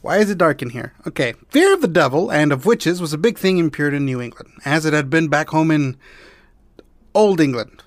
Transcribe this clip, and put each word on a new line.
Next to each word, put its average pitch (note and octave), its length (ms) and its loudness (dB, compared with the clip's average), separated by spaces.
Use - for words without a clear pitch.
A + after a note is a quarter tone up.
Why F3+ 160 -2
is G#3 120 2
it G3+ 80 -4
dark E3 240 0
in A#2+ 80 -8
here? A#2+ 240 -12
Okay. B2 260 -4
Fear F#4+ 240 4
of F#4 80 0
the - 60 0
devil D#3 440 0
and D3+ 220 2
of C3 140 -2
witches F3+ 340 0
was D3+ 100 -6
a D#3 60 -6
big G#3+ 220 -2
thing F#3+ 180 2
in E3 140 0
Puritan C#3+ 340 -2
New B2+ 160 -4
England, - 300 -16
as D#3 220 -2
it D3+ 80 2
had D3 160 0
been D#3+ 200 2
back D3+ 200 0
home D#3+ 220 2
in C#3+ 260 0
Old G3 260 4
England. B2 460 -2